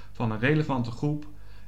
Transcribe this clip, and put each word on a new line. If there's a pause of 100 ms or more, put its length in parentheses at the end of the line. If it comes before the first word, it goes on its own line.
(120)
van
een
relevante
groep (420)